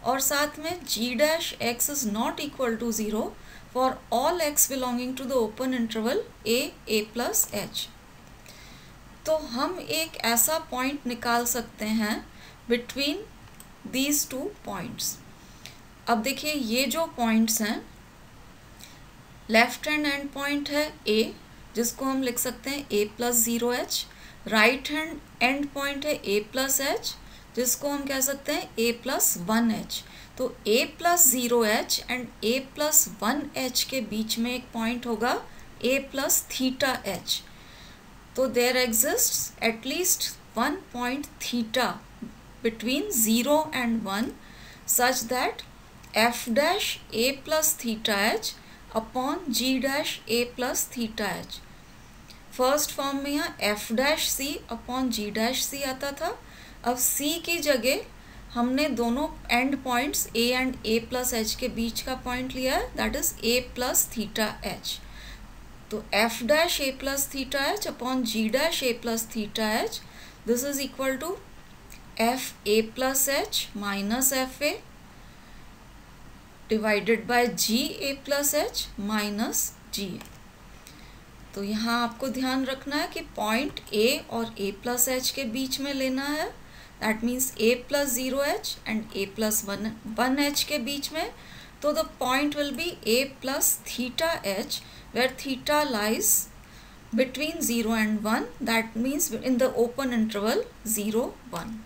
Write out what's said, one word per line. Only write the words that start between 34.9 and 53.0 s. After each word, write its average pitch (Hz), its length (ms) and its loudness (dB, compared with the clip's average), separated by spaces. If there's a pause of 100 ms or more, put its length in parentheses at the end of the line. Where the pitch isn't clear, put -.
होगा 233 280 0 (500)
ए 262 140 4 (140)
प्लस 277 300 2 (100)
theta 262 420 2 (140)
एच। - 340 -4 (920)
तो 262 180 4
there 247 220 6
exists 254 760 4 (160)
at 220 220 -2
least 349 360 2 (300)
one 285 220 2 (160)
point 247 340 -2 (160)
theta 233 420 2 (800)
between 254 540 0
zero 240 400 6 (240)
and 226 220 2
one 202 280 -2 (640)
such 247 340 4
that 269 340 0 (600)
f 233 180 4 (140)
dash 339 340 4 (240)
a 240 160 4 (160)
plus 311 300 4
theta 220 420 0 (160)
h 453 180 -2 (520)
upon 294 500 -2
g 262 320 2
dash 277 320 0 (100)
a 240 180 2 (120)
plus 254 260 0 (140)
theta 220 340 -2 (140)
h। - 160 -12 (960)
फर्स्ट 269 400 4
फॉर्म 277 260 -2